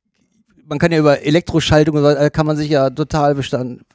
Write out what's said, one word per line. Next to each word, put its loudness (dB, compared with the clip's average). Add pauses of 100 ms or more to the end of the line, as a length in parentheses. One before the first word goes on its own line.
(680)
man -8
kann 0
ja 2
über 4
Elektroschaltung 0
und 0
so, 4
äh, 2
kann -2
man -2
sich -4
ja 0
total -2
bestand-, -8 (100)